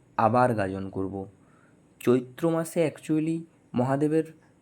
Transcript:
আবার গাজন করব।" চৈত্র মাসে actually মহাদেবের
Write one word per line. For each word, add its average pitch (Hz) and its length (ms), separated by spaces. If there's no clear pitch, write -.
আবার 120 380
গাজন 95 340
করব।" 95 360
চৈত্র 127 500
মাসে 165 420
actually 160 500
মহাদেবের 147 500